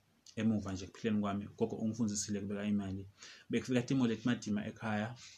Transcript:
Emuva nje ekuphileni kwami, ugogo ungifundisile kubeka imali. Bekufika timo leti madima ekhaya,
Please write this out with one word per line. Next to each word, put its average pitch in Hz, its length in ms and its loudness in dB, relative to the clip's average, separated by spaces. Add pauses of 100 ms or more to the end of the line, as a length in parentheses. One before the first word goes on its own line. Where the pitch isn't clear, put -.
(360)
Emuva 104 380 2
nje 95 120 -4
ekuphileni 107 360 0
kwami, 101 240 0
ugogo 107 300 -2
ungifundisile 107 680 0
kubeka 101 240 -4
imali. 98 420 0 (420)
Bekufika 120 320 2
timo 127 260 4
leti 113 180 0
madima 107 420 0
ekhaya, 110 480 -2 (220)